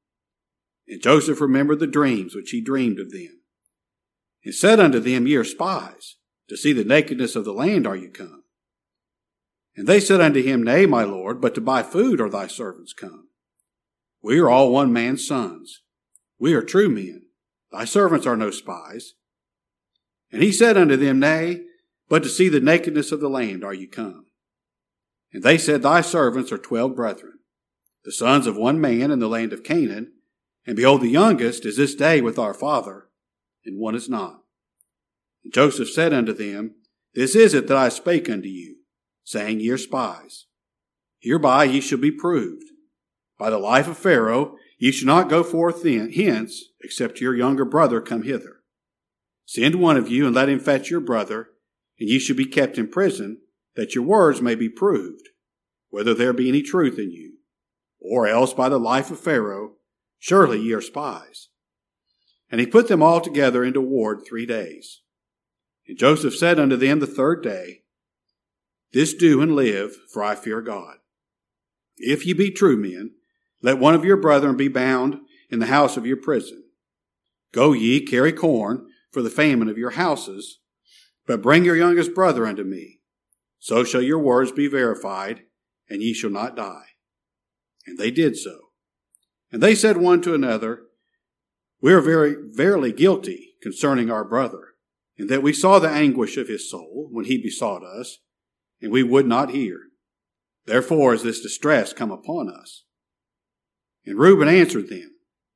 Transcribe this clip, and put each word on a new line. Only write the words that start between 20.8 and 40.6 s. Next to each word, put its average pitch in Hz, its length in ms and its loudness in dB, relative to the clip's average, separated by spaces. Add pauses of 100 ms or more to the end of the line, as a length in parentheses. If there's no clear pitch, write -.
them, 135 220 2
"Nay, 160 480 0 (420)
but 156 160 2
to 131 40 -6
see 185 220 2
the 147 100 2
nakedness 151 500 0
of 151 100 -6
the 143 100 -4
land 107 340 -6
are 98 100 -12
you 95 140 -14
come." 95 380 -14 (1080)
And 98 120 -10
they 156 140 6
said, 147 240 0
"Thy 156 180 4
servants 131 500 -2
are 104 80 -6
twelve 123 380 -4
brethren, 110 420 -8 (640)
the - 80 -20
sons 123 380 2
of 101 80 -4
one 139 240 0
man 135 320 0
in 131 80 -2
the 110 80 -2
land 113 240 -6
of 104 100 -14
Canaan, 127 500 -4 (540)
and 120 80 -8
behold, 127 280 4
the 120 60 0
youngest 135 560 2
is 107 120 -8
this 139 180 0
day 151 260 2
with 113 160 -4
our 107 160 -2
father, 113 580 -6 (540)
and 98 140 -14
one 110 160 -6
is 120 140 -10
not." 98 360 -8 (1000)
And - 80 -20
Joseph 135 360 2
said 160 240 0
unto 113 200 0
them, 104 420 -10 (400)
"This 131 220 0
is 214 180 8
it 123 140 0
that 139 80 2
I 131 140 2
spake - 380 -2
unto 98 200 -8
you, 87 300 -16 (440)
saying, 107 380 -8
Ye 113 100 -2
are 131 80 -2
spies. 107 680 -10 (760)